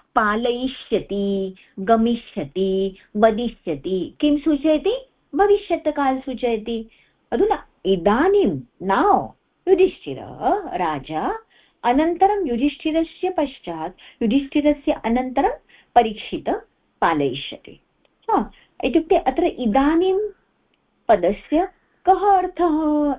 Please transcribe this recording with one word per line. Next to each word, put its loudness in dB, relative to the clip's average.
पालयिष्यति, -2
गमिष्यति, 0
वदिष्यति, -2
किं 2
सूचयति? 0
भविष्यत्काल 0
सूचयति। -6
अधुना 0
इदानीं, 2
now, 2
युधिष्ठिरः 0
राजा, -4
अनन्तरं 2
युधिष्ठिरस्य -2
पश्चात्, -8
युधिष्ठिरस्य 0
अनन्तरं 0
परीक्षित 0
पालयिष्यति। -2
हा, -2
इत्युक्ते 0
अत्र 0
इदानीं 2
पदस्य 2
कः 6
अर्थः? 2